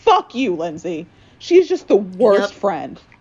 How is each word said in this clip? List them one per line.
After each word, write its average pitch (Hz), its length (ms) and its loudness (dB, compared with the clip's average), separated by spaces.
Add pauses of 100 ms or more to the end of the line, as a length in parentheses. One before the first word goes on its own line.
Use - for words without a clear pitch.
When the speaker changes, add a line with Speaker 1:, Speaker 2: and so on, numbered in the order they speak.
Speaker 1:
Fuck - 320 2
you, 233 220 -2
Lindsay. 165 500 -8 (320)
She's 349 300 2
just 349 200 -4
the - 80 4
worst 196 560 0
Speaker 2:
Yep. - 80 -20
Speaker 1:
friend. 165 400 -6 (200)